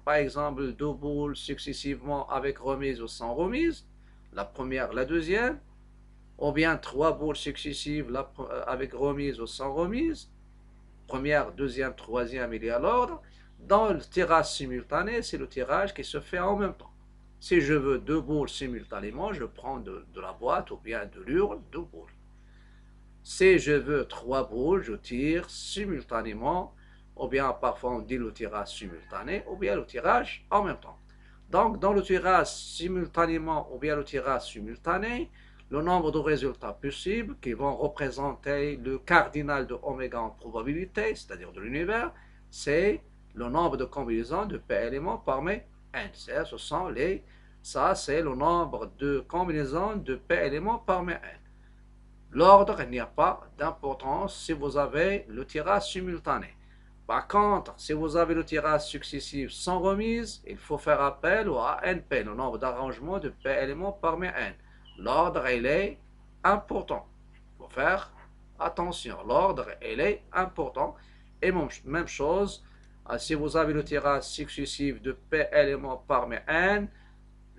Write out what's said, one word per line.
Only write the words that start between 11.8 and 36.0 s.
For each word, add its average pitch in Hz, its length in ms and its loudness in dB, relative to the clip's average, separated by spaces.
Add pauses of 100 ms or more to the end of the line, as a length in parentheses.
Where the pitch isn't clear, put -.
troisième, 120 580 -4
il 110 100 -4
y 113 60 -2
a 120 80 2
l'ordre. 240 460 2 (340)
Dans 208 340 6
le 151 100 -2
tirage 165 500 4
simultané, 151 720 -4
c'est 160 160 -6
le 135 100 -8
tirage 147 460 -2
qui 135 80 -8
se 143 160 -8
fait - 180 -6
en 190 200 0
même 196 180 -2
temps. - 180 -20 (460)
Si 175 200 4
je 143 140 4
veux 139 240 4
deux 143 240 0
boules 143 280 0
simultanément, 120 840 -6
je 139 120 -6
prends 127 340 -8
de, 95 340 -12
de 95 80 -12
la 92 120 -10
boîte 165 360 0
ou - 80 -12
bien 110 300 -6
de 98 140 -16
l'urne, 160 500 0
deux 170 100 -8
boules. 85 300 -16 (1160)
Si 185 300 8
je 139 140 0
veux 139 340 2
trois 127 420 -4
boules, 147 360 0
je 113 100 -8
tire 147 560 -2
simultanément, 131 1300 -4 (400)
ou 131 120 -4
bien 131 260 2
parfois 123 400 -2
on 117 60 -4
dit 110 180 -4
le 113 140 -4
tirage 104 360 -6
simultané, 101 840 -8
ou 190 60 -8
bien 190 200 0
le 151 80 -2
tirage 170 680 0
en 208 100 4
même 175 160 -2
temps. - 220 -18 (500)
Donc, 220 300 4
dans 196 120 4
le 196 120 4
tirage 180 420 4
simultanément, 165 1300 0
ou 123 60 -10
bien 147 160 0
le 147 80 0
tirage 131 480 -2
simultané, 180 800 -4 (400)
le 147 100 0
nombre 165 300 4